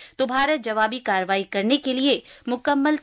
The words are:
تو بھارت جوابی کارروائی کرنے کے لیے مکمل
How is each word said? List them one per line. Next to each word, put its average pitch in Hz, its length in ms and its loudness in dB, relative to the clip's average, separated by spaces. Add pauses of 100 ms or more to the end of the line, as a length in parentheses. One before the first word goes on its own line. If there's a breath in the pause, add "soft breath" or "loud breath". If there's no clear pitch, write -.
(180 loud breath)
تو 262 80 2
بھارت 269 400 0
جوابی 220 340 0
کارروائی 196 440 0
کرنے 214 340 0
کے 269 160 -4
لیے 262 260 2 (280 loud breath)
مکمل 277 560 0